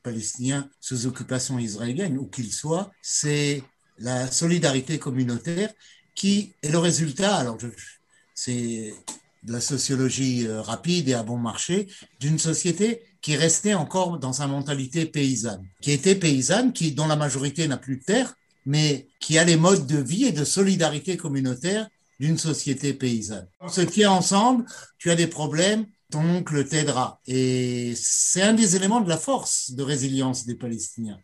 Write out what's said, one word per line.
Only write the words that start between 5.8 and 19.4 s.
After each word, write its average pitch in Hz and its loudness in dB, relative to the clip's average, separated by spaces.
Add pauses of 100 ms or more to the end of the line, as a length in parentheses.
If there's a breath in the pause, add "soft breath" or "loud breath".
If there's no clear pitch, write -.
qui 202 0 (100)
est 147 -2
le 165 4
résultat, 170 2
alors 117 -2
je, 120 -8 (680 soft breath)
c'est 117 -6 (500)
de 113 -8
la 120 -4
sociologie, 131 0
euh, 110 -4
rapide 151 -2
et 131 4
à 117 -2
bon 117 -6
marché, 170 -2 (320 loud breath)
d'une 151 0
société 175 0 (200 soft breath)
qui 151 -2
est 139 2
restée 165 2
encore 175 0
dans 131 -2
sa 139 -2
mentalité 139 -2
paysanne, 117 -2 (140)
qui 147 -2
était 185 4
paysanne, 170 2
qui, 160 -2
dont 151 0
la 156 2
majorité 143 -2
n'a 131 -2
plus 135 -6
de - -16
terre, 247 0 (300)
mais 147 2 (120)
qui 156 2
a 165 8